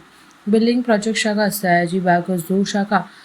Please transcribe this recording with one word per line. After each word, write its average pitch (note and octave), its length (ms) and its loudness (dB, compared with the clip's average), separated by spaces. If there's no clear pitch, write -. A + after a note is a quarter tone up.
બિલ્ડિંગ A3+ 360 2
પ્રોજેક્ટ A3 340 0
શાખા, G#3+ 300 0
સયાજી F3 520 0
બાગ F3 360 0
ઝૂ F#3 280 0
શાખા, G3 400 -2